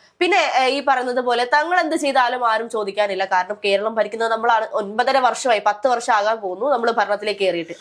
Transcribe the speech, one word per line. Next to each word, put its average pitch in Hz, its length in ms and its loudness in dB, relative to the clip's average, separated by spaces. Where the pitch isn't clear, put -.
പിന്നെ, 330 360 2
ഏഹ്, 254 140 4
ഈ 277 180 -2
പറയുന്നത് 254 340 0
പോലെ 240 320 0
തങ്ങൾ 330 260 2
എന്ത് 320 160 -2
ചെയ്താലും 254 540 0
ആരും 226 200 -2
ചോദിക്കാനില്ല. 202 560 -2
കാരണം 190 400 -2
കേരളം 196 300 0
ഭരിക്കുന്നത് 220 360 -2
നമ്മളാണ്. 226 420 2
ഒൻപതര 226 440 0
വർഷമായി, 233 480 2
പത്ത് 208 220 0
വർഷം 240 260 0
ആകാൻ 214 280 2
പോകുന്നു 196 280 -4
നമ്മൾ 233 220 2
ഭരണത്തിലേക്ക് 202 540 -2
കയറിയിട്ട്. 170 360 -2